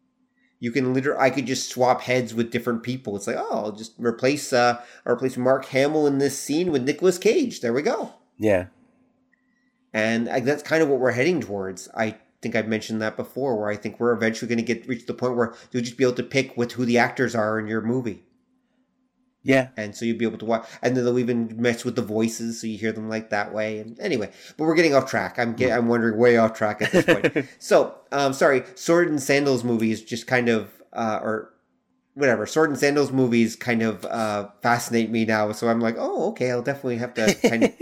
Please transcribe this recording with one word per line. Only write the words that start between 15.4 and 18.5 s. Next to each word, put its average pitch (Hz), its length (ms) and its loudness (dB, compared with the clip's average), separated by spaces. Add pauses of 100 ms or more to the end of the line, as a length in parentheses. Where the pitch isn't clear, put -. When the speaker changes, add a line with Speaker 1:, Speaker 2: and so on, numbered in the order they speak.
Speaker 1:
you'll 123 120 -4
just 120 140 -10
be 135 80 2
able 123 100 2
to 120 80 -4
pick 135 340 -2
with 120 160 -2
who 127 120 -4
the 120 140 2
actors 123 360 2
are 110 240 0
in 107 80 -4
your 110 140 -2
movie. 113 440 -4 (1200)